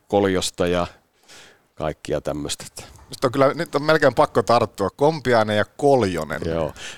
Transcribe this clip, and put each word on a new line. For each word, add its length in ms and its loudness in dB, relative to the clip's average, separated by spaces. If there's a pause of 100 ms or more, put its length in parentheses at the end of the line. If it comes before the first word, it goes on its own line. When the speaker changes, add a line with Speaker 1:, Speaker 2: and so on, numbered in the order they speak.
Speaker 1:
Koljosta 580 0
ja 200 0 (880)
kaikkia 460 -6
tämmöstä. 440 -8 (460)
Speaker 2:
Nyt 140 -8
on 80 -2
kyllä, 220 2
nyt 200 -8
on 80 -2
melkein 320 2
pakko 280 2
tarttua. 480 2
Kompiainen 680 0
ja 80 2
Koljonen. 800 0
Speaker 1:
Joo. 280 -2 (260)